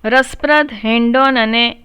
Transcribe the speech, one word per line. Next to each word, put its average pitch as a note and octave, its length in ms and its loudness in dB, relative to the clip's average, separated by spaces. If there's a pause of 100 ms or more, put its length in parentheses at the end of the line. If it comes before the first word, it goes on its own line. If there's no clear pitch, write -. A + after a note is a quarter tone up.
રસપ્રદ C#4 640 0 (140)
હેન્ડ-ઓન A#3+ 540 2
અને A#3 460 0